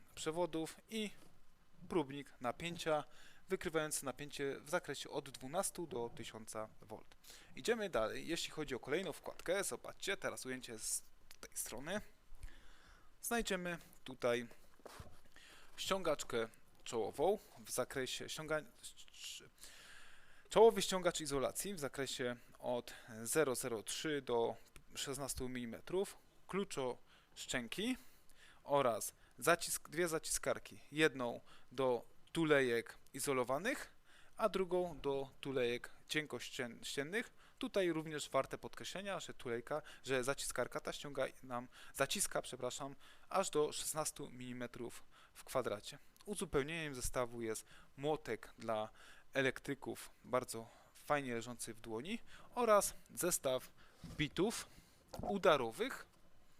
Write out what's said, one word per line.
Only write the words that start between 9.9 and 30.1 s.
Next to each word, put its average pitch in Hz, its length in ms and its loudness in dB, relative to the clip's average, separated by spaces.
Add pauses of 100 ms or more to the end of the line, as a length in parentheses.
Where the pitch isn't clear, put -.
teraz 113 280 -4
ujęcie 127 340 -8
z - 240 -4 (360)
tej - 180 -12
strony. 156 440 -4 (1200)
Znajdziemy 185 560 0 (260)
tutaj 120 440 2 (1300)
ściągaczkę 147 720 2 (360)
czołową 135 560 2 (200)
w 110 120 -12
zakresie 127 580 -2
ściąga-, 156 360 -2 (1800)
czołowy 208 320 10
ściągacz 175 400 2
izolacji 139 520 0
w 180 60 -6
zakresie 131 560 -2 (240)
od 123 340 -2 (300)
zero 135 320 4
zero 117 280 -2
trzy 151 380 -2
do 117 340 4 (400)
szesnastu 131 540 -4
milimetrów, 127 680 -4 (300)
kluczo 143 500 -2 (380)
szczęki 180 640 -2 (640)
oraz 127 500 4 (260)
zacisk-, - 500 2
dwie 165 180 2
zaciskarki. 135 720 -2 (120)